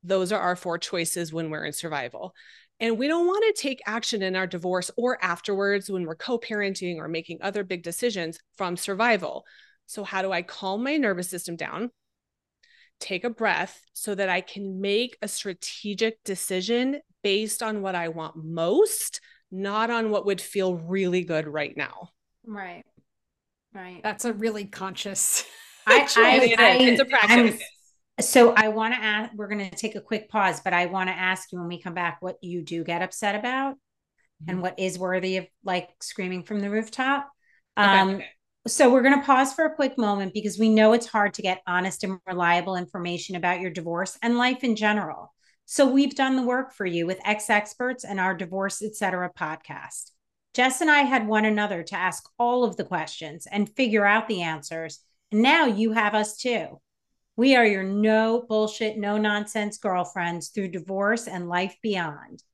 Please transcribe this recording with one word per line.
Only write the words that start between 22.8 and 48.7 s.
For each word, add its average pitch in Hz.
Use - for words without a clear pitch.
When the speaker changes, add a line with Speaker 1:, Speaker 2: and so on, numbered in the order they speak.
Speaker 2:
Right. 180
Speaker 3:
That's 208
a 240
really 208
conscious -
<laughs> -
Speaker 2:
I, 208
Speaker 3:
choice. -
Speaker 2:
I, 240
Speaker 1:
It 247
is. 226
Speaker 2:
I, 233
Speaker 1:
It's 254
a 269
practice. 233
Speaker 2:
I'm, 233
so 240
I 220
wanna 220
ask, 214
we're 208
gonna 202
take 220
a 202
quick 214
pause, 190
but 180
I 180
wanna 185
ask 185
you 180
when 175
we 175
come 175
back 170
what 180
you 175
do 165
get 170
upset 202
about 262
and 180
Speaker 1:
Mm-hmm. -
Speaker 2:
what 180
is 185
worthy 185
of, 180
like, 180
screaming 185
from 208
the 202
rooftop. 254
Speaker 1:
Okay. 208
Speaker 2:
Um, 190
so 254
we're 262
gonna 269
pause 269
for 330
a 311
quick 294
moment 202
because 202
we 220
know 214
it's 226
hard 208
to -
get 185
honest 180
and 190
reliable 175
information 175
about 175
your 185
divorce 170
and 233
life 254
in 226
general. 208
So -
we've 269
done 262
the 262
work 247
for 202
you 170
with 185
ex 208
experts 247
and 196
our 185
Divorce 190